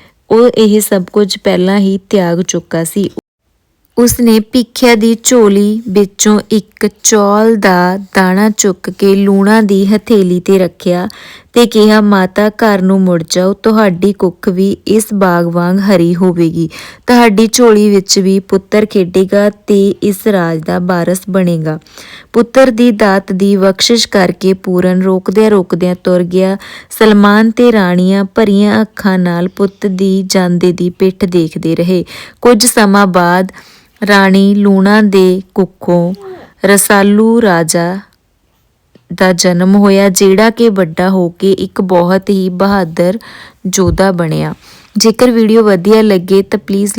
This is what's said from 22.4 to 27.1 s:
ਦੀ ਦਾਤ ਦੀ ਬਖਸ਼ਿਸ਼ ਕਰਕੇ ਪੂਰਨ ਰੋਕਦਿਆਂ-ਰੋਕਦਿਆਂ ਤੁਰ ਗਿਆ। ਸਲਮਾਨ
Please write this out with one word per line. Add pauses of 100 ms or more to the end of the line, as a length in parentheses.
ਦੀ
ਦਾਤ
ਦੀ
ਬਖਸ਼ਿਸ਼
ਕਰਕੇ
ਪੂਰਨ
ਰੋਕਦਿਆਂ-ਰੋਕਦਿਆਂ (100)
ਤੁਰ
ਗਿਆ। (340)
ਸਲਮਾਨ